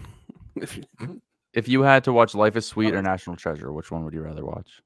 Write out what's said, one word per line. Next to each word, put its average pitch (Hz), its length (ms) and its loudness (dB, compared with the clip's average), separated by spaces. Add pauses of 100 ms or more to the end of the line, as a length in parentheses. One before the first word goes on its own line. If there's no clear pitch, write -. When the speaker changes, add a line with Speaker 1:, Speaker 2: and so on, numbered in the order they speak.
Speaker 1:
<laughs> - 60 -16 (500)
If - 160 -10
you - 80 -14 (680)
Speaker 2:
If 113 140 -2
you 131 160 4
had 135 220 6
to 135 60 2
watch 117 220 6
Life 107 220 2
is 113 100 -2
Sweet 107 300 0
or - 20 0
Speaker 1:
Oh. 98 40 -2
Speaker 2:
National 92 340 -4
Treasure, 73 360 -8
which 78 200 -10
one 82 120 -6
would 78 120 -10
you 80 60 -8
rather 78 220 -10
watch? - 420 -12